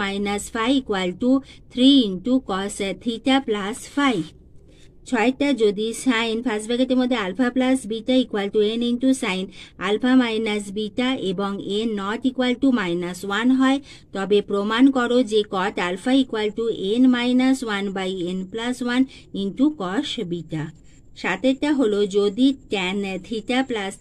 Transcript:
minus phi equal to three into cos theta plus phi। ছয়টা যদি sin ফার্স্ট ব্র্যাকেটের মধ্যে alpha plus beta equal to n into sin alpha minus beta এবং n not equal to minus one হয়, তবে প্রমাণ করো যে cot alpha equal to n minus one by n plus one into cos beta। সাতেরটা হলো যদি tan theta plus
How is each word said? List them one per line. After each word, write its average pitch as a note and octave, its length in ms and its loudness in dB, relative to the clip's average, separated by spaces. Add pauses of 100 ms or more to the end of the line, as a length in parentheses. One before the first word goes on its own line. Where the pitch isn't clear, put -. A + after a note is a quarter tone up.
minus G3+ 420 -4 (100)
phi A3+ 160 0 (100)
equal F#3+ 300 -2 (120)
to B3 100 2 (400)
three C4+ 260 6 (100)
into F#3+ 260 -4 (160)
cos G3 260 -4 (280)
theta A#3+ 320 0 (120)
plus G#3 320 -4 (160)
phi। C4+ 220 2 (920)
ছয়টা B3+ 380 2 (140)
যদি G#3 260 2 (160)
sin A3+ 320 0 (100)
ফার্স্ট G#3+ 220 -4
ব্র্যাকেটের B3 340 0
মধ্যে B3+ 240 0
alpha F#3+ 300 -2
plus C4 240 2 (120)
beta A3+ 320 -2
equal G3+ 300 -2
to G#3+ 60 2 (200)
n - 20 -2 (100)
into B3 180 2 (120)
sin F#3 220 -2 (440)
alpha A3 240 2 (120)
minus A3 420 -2 (120)
beta G#3+ 320 -2 (220)
এবং G3 200 -4 (340)
n A#3 40 -2 (120)
not G#3+ 280 -4
equal B3 320 0
to C#4 60 4 (120)
minus F3 400 -4 (200)
one B3 200 4
হয়, C4+ 200 4 (360)
তবে G3 220 2 (120)
প্রমাণ G#3+ 340 2 (140)
করো A#3+ 200 2 (140)
যে G#3+ 100 4 (120)
cot G3 220 -2 (140)
alpha F#3+ 220 -4 (120)
equal G#3+ 340 -2
to A3+ 80 -2 (360)
n - 20 6 (120)
minus B3+ 420 2 (200)
one G3+ 100 -4 (100)
by F#3 120 -4 (280)
n - 20 -4 (120)
plus A#3+ 260 -6 (180)
one C4 80 4 (380)
into G3 240 0 (140)
cos G3+ 300 -4 (220)
beta। D#3+ 340 -6 (560)
সাতেরটা C4 480 0 (100)
হলো G#3 200 2 (180)
যদি G3+ 300 2 (260)
tan F#3+ 240 -2 (300)
theta A#3 320 -4 (100)
plus G3+ 320 -4